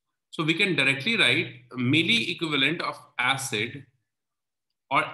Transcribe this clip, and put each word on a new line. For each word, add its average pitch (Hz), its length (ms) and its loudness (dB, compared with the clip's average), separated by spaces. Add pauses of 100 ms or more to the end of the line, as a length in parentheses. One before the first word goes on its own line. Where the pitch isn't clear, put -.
(300)
So - 140 -4
we 156 120 2
can 190 200 2
directly 139 400 0
write 151 580 0
milli 165 580 2
equivalent 151 500 0
of 143 180 -6 (200)
acid 127 680 -2 (1040)
or 147 240 2